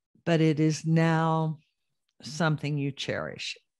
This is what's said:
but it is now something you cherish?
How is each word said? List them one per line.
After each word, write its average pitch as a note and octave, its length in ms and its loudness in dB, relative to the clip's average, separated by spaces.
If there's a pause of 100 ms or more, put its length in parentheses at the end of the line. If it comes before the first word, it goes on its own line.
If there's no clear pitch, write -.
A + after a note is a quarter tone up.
(260)
but E3 160 2
it D#3 180 4
is D#3 260 0
now D#3+ 760 2 (600)
something D3+ 560 -2
you C#3 140 -2
cherish? - 640 -8 (240)